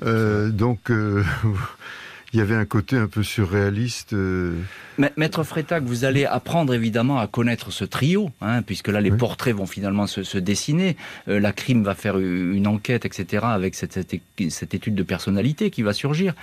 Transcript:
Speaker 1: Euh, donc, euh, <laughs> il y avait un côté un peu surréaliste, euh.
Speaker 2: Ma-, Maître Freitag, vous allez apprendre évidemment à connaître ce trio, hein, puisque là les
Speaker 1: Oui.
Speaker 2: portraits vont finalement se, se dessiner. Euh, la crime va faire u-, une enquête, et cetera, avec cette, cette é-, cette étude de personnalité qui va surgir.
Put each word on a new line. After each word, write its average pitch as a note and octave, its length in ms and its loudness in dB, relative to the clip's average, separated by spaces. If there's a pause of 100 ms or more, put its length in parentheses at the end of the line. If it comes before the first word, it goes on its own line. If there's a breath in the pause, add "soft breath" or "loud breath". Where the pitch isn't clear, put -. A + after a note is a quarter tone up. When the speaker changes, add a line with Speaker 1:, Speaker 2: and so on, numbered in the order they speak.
Speaker 1:
Euh, A2 460 2
donc, A2 400 0
euh, G#2 320 2 (200)
<laughs> - 880 -4
il A2+ 60 2
y A2 40 4
avait G#2 120 2
un A2 100 2
côté G#2+ 320 0
un G#2+ 120 2
peu G#2+ 140 -2
surréaliste, G2+ 920 0
euh. F#2 400 0 (440 loud breath)
Speaker 2:
Ma-, C#3 180 2
Maître D#3 260 0
Freitag, D#3 420 -2
vous A#2+ 200 -2
allez C3+ 200 2
apprendre C3 480 0
évidemment A#2 460 2
à G#2+ 80 0
connaître A#2 460 -2
ce - 120 -4
trio, F3 460 0 (100)
hein, A2+ 220 0
puisque - 260 -4
là G#2 120 2
les F#2+ 100 4
Speaker 1:
Oui. G#2 80 4
Speaker 2:
portraits A#2 360 0
vont G2 120 -2
finalement G2 400 -2
se, G2 160 -6
se G2 160 -4
dessiner. D3 580 2 (320 loud breath)
Euh, G2+ 120 2
la G2+ 120 4
crime A#2+ 300 2
va G2 120 2
faire G2 240 0
u-, F#2 360 0
une G2+ 140 2
enquête, G#2+ 360 0
et G2 80 -2
cetera, G#2 400 0
avec F#2 220 0
cette, - 180 -8
cette F#2 220 -4
é-, F2 360 -4
cette - 240 -8
étude G#2 200 -2
de G2 80 0
personnalité G#2 680 0
qui B2 120 -4
va G#2 100 2
surgir. D#3 500 0